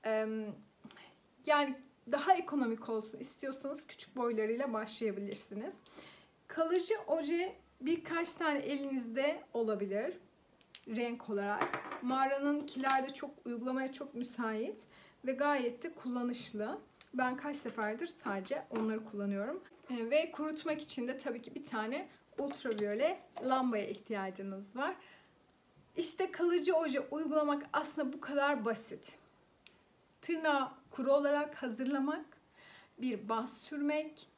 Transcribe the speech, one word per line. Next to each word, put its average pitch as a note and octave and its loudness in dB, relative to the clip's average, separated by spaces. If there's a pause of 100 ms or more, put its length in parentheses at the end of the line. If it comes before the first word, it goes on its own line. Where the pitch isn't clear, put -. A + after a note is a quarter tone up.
Ee, A3 2 (1200)
yani D4 4 (360)
daha D4 8
ekonomik C4 2
olsun A3 -4
istiyorsanız C#4 -8
küçük - -12
boylarıyla A#3 2
başlayabilirsiniz. G#3 -4 (760)
Kalıcı F4 2 (120)
oje E4 2 (240)
birkaç E4 0
tane D4+ 2
elinizde C4+ 0 (120)
olabilir G#3+ 0 (680)
renk A#3 -2
olarak. - -2
Mağaranınkiler C4+ 2
de C4+ -6
çok C#4+ -8 (140)
uygulamaya B3+ -2
çok C#4 -10
müsait A3+ -4 (380)
ve C4 0
gayet C4 2
de E4+ -6
kullanışlı. A#3+ -2 (360)
Ben B3+ 2
kaç C#4+ -4
seferdir A3+ -2
sadece G3+ -4
onları A3 0
kullanıyorum. G3+ -2 (280)
Ee, A#3 -2
ve D#4+ 4
kurutmak D#4 -4
için B3 -4
de C4 -4
tabii A#3+ -4
ki - -14
bir - -8
tane B3 -4 (300)
ultraviyole A#3+ 0 (220)
lambaya B3+ 2
ihtiyacınız G3 -6
var. D#4+ -2 (1000)
İşte F4+ 0
kalıcı F4 4
oje D4+ 4
uygulamak D4 2
aslında D4+ 0
bu D4 -10
kadar C#4 2
basit. - -4 (1040)
Tırnağı D4+ 4 (200)
kuru C4 2
olarak D4 4
hazırlamak, C4+ 0 (760)
bir G#3 -2
baz A3+ -2
sürmek D4+ -2